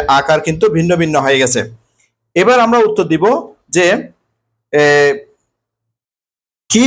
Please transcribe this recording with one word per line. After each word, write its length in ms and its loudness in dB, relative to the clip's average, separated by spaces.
আকার 240 0
কিন্তু 280 -2
ভিন্ন 260 -2
ভিন্ন 260 -2
হয়ে 200 0
গেছে। 200 0
এবার 240 2
আমরা 200 2
উত্তর 280 0
দিব 180 -2
যে, 160 0
এ, 100 2
কি 180 2